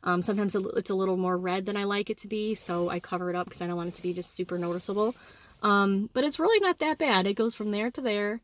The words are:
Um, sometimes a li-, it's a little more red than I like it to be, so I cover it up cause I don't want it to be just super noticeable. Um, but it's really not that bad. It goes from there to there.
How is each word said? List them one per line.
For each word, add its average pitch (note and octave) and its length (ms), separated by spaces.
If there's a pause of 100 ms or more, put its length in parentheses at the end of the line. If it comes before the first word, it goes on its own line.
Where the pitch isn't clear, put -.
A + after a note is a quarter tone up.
Um, F3+ 180
sometimes G3+ 340
a G#3 40
li-, F#3+ 180
it's G#3 140
a G3 40
little F#3+ 220
more F3+ 200
red F#3 280
than G#3 120
I G3+ 60
like G3+ 260
it G#3+ 100
to - 80
be, G#3+ 280
so F3 340
I F3 100
cover F3+ 300
it F3 60
up F3+ 140
cause - 120
I F3 60
don't F3 100
want F3 120
it F3 60
to - 80
be F3+ 100
just F3 220
super F3+ 220
noticeable. F#3 580 (480)
Um, G3+ 500
but B3+ 100
it's D4 160
really G#4 200
not F#4 200
that D4+ 180
bad. G#3+ 280
It G3 80
goes A3+ 220
from G#3 160
there G#3 200
to D4 100
there. G#3 420